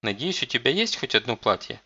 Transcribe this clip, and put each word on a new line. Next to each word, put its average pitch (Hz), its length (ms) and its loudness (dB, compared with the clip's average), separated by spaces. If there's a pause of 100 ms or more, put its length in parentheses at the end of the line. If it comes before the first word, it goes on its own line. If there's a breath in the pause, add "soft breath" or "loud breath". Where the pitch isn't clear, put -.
Надеюсь, 117 420 -2
у - 20 -2
тебя - 240 0
есть 208 300 0
хоть - 160 -2
одно 117 200 2
платье? - 500 0